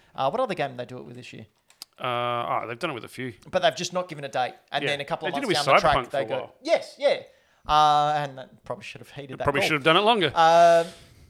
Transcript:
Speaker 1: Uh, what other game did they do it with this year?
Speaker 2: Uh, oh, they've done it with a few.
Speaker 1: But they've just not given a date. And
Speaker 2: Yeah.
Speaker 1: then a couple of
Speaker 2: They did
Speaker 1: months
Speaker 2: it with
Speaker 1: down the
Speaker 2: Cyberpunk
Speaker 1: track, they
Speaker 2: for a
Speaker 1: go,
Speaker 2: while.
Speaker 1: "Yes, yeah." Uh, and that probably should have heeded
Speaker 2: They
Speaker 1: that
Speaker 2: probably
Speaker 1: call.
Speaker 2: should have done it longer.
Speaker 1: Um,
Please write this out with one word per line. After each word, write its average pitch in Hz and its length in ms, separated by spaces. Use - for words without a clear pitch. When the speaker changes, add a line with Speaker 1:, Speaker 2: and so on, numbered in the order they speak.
Speaker 1:
Uh, 131 160
what 233 120
other 220 140
game 143 160
did 123 60
they 123 80
do 127 120
it - 80
with 120 100
this 120 160
year? - 140
Speaker 2:
Uh, - 60
oh, - 40
they've 120 100
done 170 140
it - 20
with 113 120
a - 40
few. 127 240
Speaker 1:
But 185 120
they've 160 160
just 175 160
not 180 160
given 147 160
a 135 40
date. 123 260
And 143 100
Speaker 2:
Yeah. 143 60
Speaker 1:
then 143 120
a 139 40
couple 160 240
of 170 40
Speaker 2:
They 139 60
did 135 80
Speaker 1:
months 147 200
Speaker 2:
it 135 40
with 180 100
Speaker 1:
down 156 120
the 135 60
Speaker 2:
Cyberpunk 120 100
Speaker 1:
track, - 20
they 143 80
Speaker 2:
for 139 60
a 143 120
Speaker 1:
go, - 100
Speaker 2:
while. - 140
Speaker 1:
"Yes, 302 380
yeah." 254 220
Uh, 151 520
and 139 220
that - 260
probably - 180
should - 160
have 117 120
heeded 139 180
Speaker 2:
They 127 80
Speaker 1:
that 127 80
Speaker 2:
probably 139 160
Speaker 1:
call. - 80
Speaker 2:
should 156 60
have 139 80
done 160 120
it 190 60
longer. 208 340
Speaker 1:
Um, 170 520